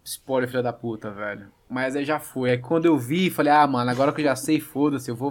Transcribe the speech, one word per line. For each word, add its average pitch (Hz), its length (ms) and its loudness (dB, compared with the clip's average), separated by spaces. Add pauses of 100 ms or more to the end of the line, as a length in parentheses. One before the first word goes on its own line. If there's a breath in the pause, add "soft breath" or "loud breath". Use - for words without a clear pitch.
spoiler, 127 460 -4
filha 123 140 -2
da 120 100 -2
puta, 110 380 -8
velho. 101 400 -10 (180)
Mas 131 260 -4
aí 143 100 -2
já 151 140 -2
foi. 127 320 -2
Aí 123 60 2
quando 160 280 0
eu 160 120 6
vi, 160 320 0
falei, 147 220 2
"Ah, 147 160 8
mano, 123 220 0
agora 135 240 2
que 151 80 -4
eu 151 40 0
já 135 100 2
sei, 151 240 0
foda-se, 139 500 -2
eu 120 60 -4
vou 131 160 -4